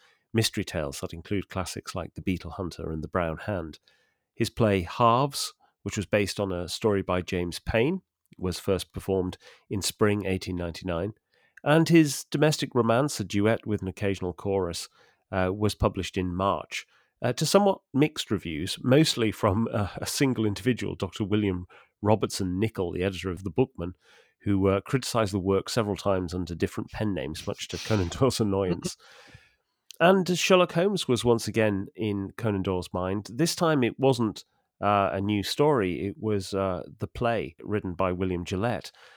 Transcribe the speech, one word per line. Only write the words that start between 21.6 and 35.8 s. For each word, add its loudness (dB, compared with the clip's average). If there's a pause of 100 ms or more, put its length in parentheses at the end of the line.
Robertson 2
Nicoll, -2
the -4
editor -4
of -8
The -4
Bookman, -2 (460)
who, 2
uh, 4
criticised 0
the 0
work 0
several 0
times -2
under -4
different -4
pen -2
names, -6
much -8
to -6
Conan 0
Doyle's 0
annoyance. 0
<laughs> -20 (920)
And 4
Sherlock 4
Holmes 0
was 2
once 4
again 0
in -2
Conan 0
Doyle's -2
mind. -4
This 0
time 2
it 0
wasn't, 0 (380)
uh, 4
a -2
new 0
story, 2